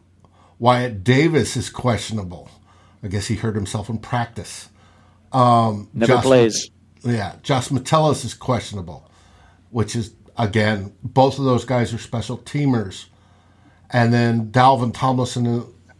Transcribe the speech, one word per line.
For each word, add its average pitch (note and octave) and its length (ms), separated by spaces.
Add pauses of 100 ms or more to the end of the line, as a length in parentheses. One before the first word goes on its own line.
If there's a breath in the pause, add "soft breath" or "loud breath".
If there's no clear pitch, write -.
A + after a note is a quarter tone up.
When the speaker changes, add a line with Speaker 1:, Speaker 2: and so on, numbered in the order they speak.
(600 soft breath)
Speaker 1:
Wyatt A#2+ 440
Davis C3+ 540
is - 120
questionable. G2+ 800 (540 soft breath)
I G#2+ 40
guess G2 200
he A2 80
hurt G#2+ 200
himself G2+ 340
in A2+ 80
practice. - 720 (640 soft breath)
Um, A#2 600
Speaker 2:
Never A#2 200
Speaker 1:
Josh, A#2+ 100
Speaker 2:
plays. B2 460 (340)
Speaker 1:
yeah, A2 300 (100)
Josh C3 280
Metellus D3+ 520
is A2+ 100
questionable, F#2+ 760 (640 soft breath)
which A2 240
is, A2+ 180 (240)
again, G#2+ 560 (100)
both C3+ 360
of C#3 60
those B2 200
guys A#2+ 280
are A2+ 40
special A#2 400
teamers. B2 720 (840 soft breath)
And A#2+ 240
then A#2 380
Dalvin B2+ 420
Tomlinson B2 720 (340)